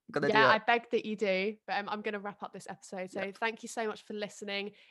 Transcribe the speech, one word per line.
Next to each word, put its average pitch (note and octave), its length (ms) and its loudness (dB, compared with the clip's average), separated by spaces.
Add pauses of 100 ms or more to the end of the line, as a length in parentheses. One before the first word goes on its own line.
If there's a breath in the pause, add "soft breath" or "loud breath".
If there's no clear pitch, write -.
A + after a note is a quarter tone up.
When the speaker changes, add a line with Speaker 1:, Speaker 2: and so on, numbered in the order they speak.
(100)
Speaker 1:
Gotta C#3+ 160 2
do C#3+ 80 4
Speaker 2:
Yeah, A3 160 8
I A3 60 8
Speaker 1:
it. G#3+ 100 -2
Speaker 2:
beg A#3+ 240 2
that A3 160 2
you G#3+ 100 -2
do. G3 380 0 (120)
But, F#3+ 120 -2
um, G3+ 100 -4
I'm G#3+ 140 -4
gonna G#3+ 160 -4
wrap G3+ 240 -10
up - 100 -10
this F#3+ 160 -14
episode. F#3 420 -10
So G3 120 -6
Speaker 1:
Yep. F#3+ 160 -8
Speaker 2:
thank A3+ 240 -2
you A#3 80 -10
so A3+ 160 -2
much G#3+ 180 -6
for - 80 -12
listening. G3+ 600 -6 (180 soft breath)